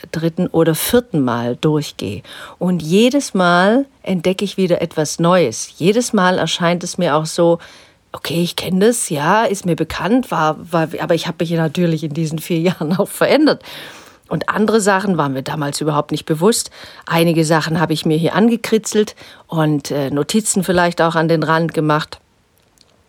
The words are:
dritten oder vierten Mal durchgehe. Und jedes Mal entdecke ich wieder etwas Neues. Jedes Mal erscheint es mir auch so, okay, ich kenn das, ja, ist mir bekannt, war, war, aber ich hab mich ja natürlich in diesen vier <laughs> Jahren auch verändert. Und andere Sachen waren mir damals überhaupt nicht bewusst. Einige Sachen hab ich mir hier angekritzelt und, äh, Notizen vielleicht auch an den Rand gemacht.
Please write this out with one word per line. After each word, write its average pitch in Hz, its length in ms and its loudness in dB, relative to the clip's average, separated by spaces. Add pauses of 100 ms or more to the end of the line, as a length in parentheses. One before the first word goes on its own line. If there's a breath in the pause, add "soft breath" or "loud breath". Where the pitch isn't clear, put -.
(120)
dritten 165 340 -2
oder 165 280 2
vierten 208 480 0
Mal 120 340 -2
durchgehe. 151 640 -4 (360 loud breath)
Und 180 220 -2
jedes 226 540 2
Mal 190 520 4 (160)
entdecke 190 420 -2
ich 190 120 -6
wieder 180 260 2
etwas 160 360 -4
Neues. 170 580 0
Jedes 214 360 0
Mal 185 260 2
erscheint 170 460 -2
es - 120 -10
mir 156 200 0
auch 156 100 0
so, 170 320 2 (540 loud breath)
okay, 165 300 -4
ich 170 140 -4
kenn 185 220 -2
das, 226 300 2
ja, 175 360 2
ist 196 200 -4
mir 165 120 0
bekannt, 214 540 -2
war, 156 260 0 (140)
war, 160 180 0 (120)
aber 165 140 0
ich - 120 -2
hab 170 140 -6
mich 170 100 -4
ja 165 100 0
natürlich 165 440 0
in 147 80 -6
diesen 160 260 -4
vier 165 200 -4
<laughs> - 20 0
Jahren 170 360 0
auch 196 120 0
verändert. 240 540 2 (640 loud breath)
Und - 200 -4
andere 214 320 2
Sachen 190 380 2
waren 143 160 0
mir 131 80 -4
damals 147 380 -6
überhaupt 147 300 -2
nicht 151 140 -6
bewusst. 170 460 0 (360 loud breath)
Einige 165 380 2
Sachen 160 360 0
hab 160 100 0
ich 156 160 -2
mir 156 100 2
hier 165 180 0
angekritzelt 214 800 0 (320 loud breath)
und, 151 440 0
äh, 143 200 -2
Notizen 170 540 0
vielleicht 175 380 2
auch 165 120 2
an 165 140 2
den 160 140 2
Rand 160 320 0
gemacht. 151 440 -2 (920)